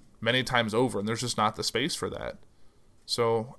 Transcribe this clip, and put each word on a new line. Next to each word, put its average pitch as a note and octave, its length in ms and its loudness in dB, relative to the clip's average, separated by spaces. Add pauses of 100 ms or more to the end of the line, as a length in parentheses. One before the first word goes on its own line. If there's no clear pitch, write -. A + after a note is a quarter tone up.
(200)
many B2 240 2
times A#2 300 0
over, A2+ 240 2
and G2+ 100 -2
there's A#2 140 -2
just A#2+ 160 -2
not G#2+ 180 2
the - 80 -4
space C3 300 -2
for - 160 -4
that. - 300 -8 (640)
So A2+ 540 0